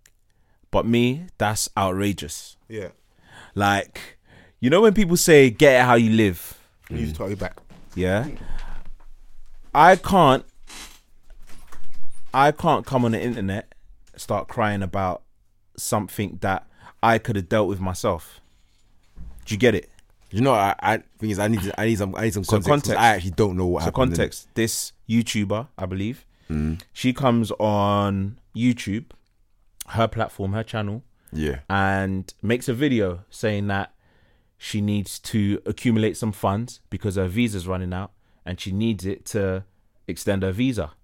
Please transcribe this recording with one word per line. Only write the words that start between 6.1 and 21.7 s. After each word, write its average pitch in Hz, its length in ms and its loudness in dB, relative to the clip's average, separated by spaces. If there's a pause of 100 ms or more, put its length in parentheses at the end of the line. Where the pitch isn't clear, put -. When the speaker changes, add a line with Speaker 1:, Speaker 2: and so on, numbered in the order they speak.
Speaker 1:
live"? 107 480 2 (300)
Speaker 2:
You - 80 -8
need 73 120 -4
to 78 40 -6
Speaker 3:
Mm. 76 40 -10
Speaker 2:
talk 95 120 -6
your 101 80 -6
back. 92 220 -8 (360)
Speaker 1:
Yeah. 95 340 0 (1500)
I 165 220 8
can't, 160 480 4 (1900)
I 139 200 4
can't 143 340 0
come 123 180 2
on 117 80 2
the 104 100 -2
internet, 107 520 -6 (420)
start - 320 -6
crying 104 340 -2
about 92 400 -4 (540)
something 104 640 -4
that 98 260 -2 (360)
I 113 160 4
could 110 180 -4
have 90 120 -4
dealt 107 200 2
with 98 120 -4
myself. 92 600 -4 (1040)
Do 110 100 -6
you 101 40 -2
get 113 160 4
it? - 160 -4 (400)
Speaker 3:
You 95 100 -2
know, 131 140 4
I, 98 260 2
I, 107 160 2 (220)
thing 110 120 -4
is, 95 80 -4
I 104 100 0
need 110 140 0
to, 95 180 -6